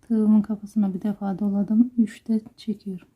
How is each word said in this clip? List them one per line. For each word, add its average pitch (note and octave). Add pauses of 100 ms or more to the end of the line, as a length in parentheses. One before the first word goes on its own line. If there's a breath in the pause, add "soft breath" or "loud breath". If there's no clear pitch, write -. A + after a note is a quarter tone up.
Tığımın G#3+
kafasına G#3
bir F#3
defa G3+
doladım. G#3
Üçte A3 (140)
çekiyorum. G3+